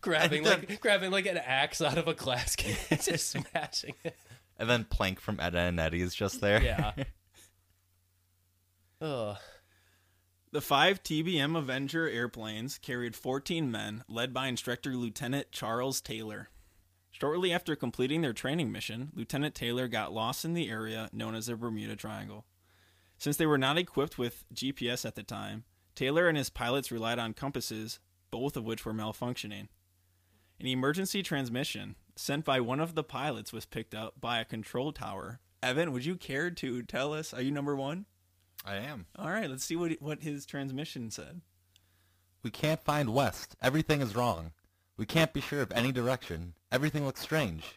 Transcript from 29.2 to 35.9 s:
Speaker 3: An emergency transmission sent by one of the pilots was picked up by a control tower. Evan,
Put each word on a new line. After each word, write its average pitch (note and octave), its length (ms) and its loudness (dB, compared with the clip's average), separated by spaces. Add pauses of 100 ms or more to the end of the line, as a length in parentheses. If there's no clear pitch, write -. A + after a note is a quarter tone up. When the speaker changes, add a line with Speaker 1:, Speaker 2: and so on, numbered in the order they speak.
Speaker 3:
An - 60 -6
emergency D3 560 2
transmission A#2+ 760 -2 (200)
sent D3 300 -2
by C3+ 140 4
one B2 200 0
of E3 160 0
the D#3 80 0
pilots B2+ 500 -4
was A2 140 -8
picked - 260 -8
up A2 260 -8
by A#2+ 200 0
a A2+ 60 -2
control B2 460 -4
tower. A2 480 -8 (220)
Evan, D3 300 2